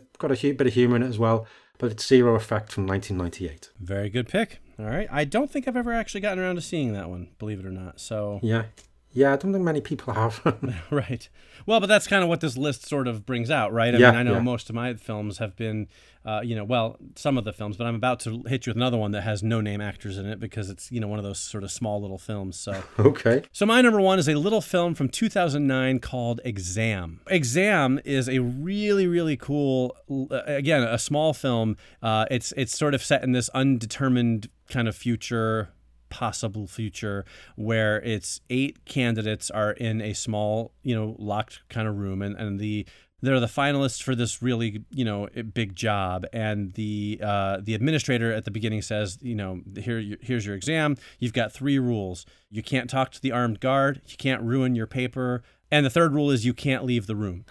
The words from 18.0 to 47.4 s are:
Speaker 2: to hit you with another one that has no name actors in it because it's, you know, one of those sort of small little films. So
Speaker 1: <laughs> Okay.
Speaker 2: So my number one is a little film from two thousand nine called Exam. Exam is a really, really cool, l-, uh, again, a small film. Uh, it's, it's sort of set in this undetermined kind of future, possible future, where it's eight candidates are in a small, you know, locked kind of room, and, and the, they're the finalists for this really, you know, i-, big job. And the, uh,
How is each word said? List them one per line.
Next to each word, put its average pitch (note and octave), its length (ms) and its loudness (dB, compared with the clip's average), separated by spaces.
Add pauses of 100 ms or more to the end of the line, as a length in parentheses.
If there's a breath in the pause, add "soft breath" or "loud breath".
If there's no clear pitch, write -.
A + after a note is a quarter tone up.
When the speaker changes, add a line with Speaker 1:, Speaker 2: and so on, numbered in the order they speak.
Speaker 2:
to A#2 240 -6
hit B2+ 220 -2
you A#2+ 40 -2
with G#2+ 60 -2
another B2 200 2
one G#2+ 160 0
that G#2 100 -4
has G#2 200 -2
no A2+ 180 2
name G#2 200 -2
actors G2+ 360 -8
in G2 100 -6
it G#2 120 -8
because G#2 320 -8
it's, - 220 -14
you A#2+ 80 -4
know, G#2 80 -4
one G#2+ 100 -4
of G2+ 60 -4
those G2 160 -6
sort G2+ 240 -8
of F#2 80 -8
small G#2 280 -2
little F#2+ 180 -8
films. G2 400 -8
So F#2+ 320 -8
Speaker 1:
<laughs> - 100 -8
Okay. A#2+ 420 6 (100)
Speaker 2:
So G#3 140 2
my A#3 160 8
number A3 180 8
one F#3+ 200 6
is C#3+ 80 2
a D3+ 80 4
little G3+ 240 2
film F3 340 2
from C3+ 140 0
two A3+ 200 0
thousand D3 380 2
nine C3 320 2
called A#2+ 460 -2
Exam. F#2+ 840 -2
Exam D#3 760 4
is C3 240 0
a C3 100 2
really, F#3 720 2
really E3 280 2
cool, C3+ 600 0 (120)
l-, C3+ 220 -4
uh, C3 160 -2
again, C#3 380 2
a A#2 140 0
small D3 360 2
film. A2+ 420 0 (240 soft breath)
Uh, A2 300 2
it's, B2 260 -2
it's C3 220 -4
sort D3 160 2
of B2+ 80 0
set C3+ 220 0
in B2+ 80 2
this B2 180 2
undetermined A#2+ 1000 2 (200)
kind A#2+ 180 -2
of G#2+ 80 -2
future, A2 760 -2 (400)
possible G#2+ 560 -6
future, G2+ 580 -6 (320 loud breath)
where G#2+ 460 0
it's - 380 -6 (100)
eight C3 340 -2
candidates A2 640 -2
are G#2+ 220 0
in A2 280 -4
a G#2+ 120 -4
small, G#2+ 600 -2 (100)
you B2 120 0
know, A2 240 -2
locked G#2 500 -4
kind A2 200 -2
of G2+ 80 -2
room, G2 260 -2
and, G2+ 140 -4
and G2+ 240 -4
the, G#2+ 260 -4 (360 soft breath)
they're C3 180 4
the A#2 60 2
finalists C#3 560 0
for C3+ 120 -2
this A#2 280 -2
really, A#2 480 -2
you B2+ 140 -2
know, G2+ 320 -2
i-, A#2+ 60 -6
big G#2+ 340 -4
job. F#2+ 560 -2
And G#2 420 -4
the, G#2 480 -4
uh, G2 400 0